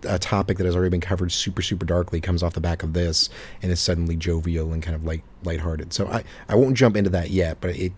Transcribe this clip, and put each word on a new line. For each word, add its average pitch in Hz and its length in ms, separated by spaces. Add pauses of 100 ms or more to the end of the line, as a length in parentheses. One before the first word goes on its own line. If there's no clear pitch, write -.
a 95 120
topic 98 380
that 95 80
has 87 100
already 90 140
been 90 120
covered 87 300
super, - 300
super 87 240
darkly 87 340
comes 87 240
off 85 100
the - 80
back 85 220
of 80 100
this 85 360 (320)
and 90 100
is 85 80
suddenly 85 360
jovial 82 580
and 82 100
kind 82 120
of, 80 100
like, 82 160 (220)
lighthearted. 82 500
So 98 140
I, - 160 (260)
I 104 60
won't 131 200
jump 117 220
into 101 140
that 85 180
yet, 85 320
but 90 140
it, 90 220